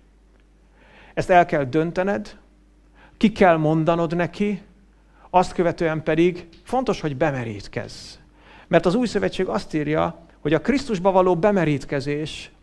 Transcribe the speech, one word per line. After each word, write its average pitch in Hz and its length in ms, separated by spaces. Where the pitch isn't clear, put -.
Ezt 160 160
el 175 160
kell 147 180
döntened, 175 720
ki 208 160
kell 180 240
mondanod 160 600
neki, 180 460
azt 180 220
követően 165 500
pedig 170 460
fontos, 254 380
hogy 147 160
bemerítkezz. 117 1000
Mert 165 200
az 175 80
Új 247 120
Szövetség 190 400
azt - 280
írja, 156 440
hogy 151 120
a 160 80
Krisztusba 214 500
való 180 260
bemerítkezés 151 1120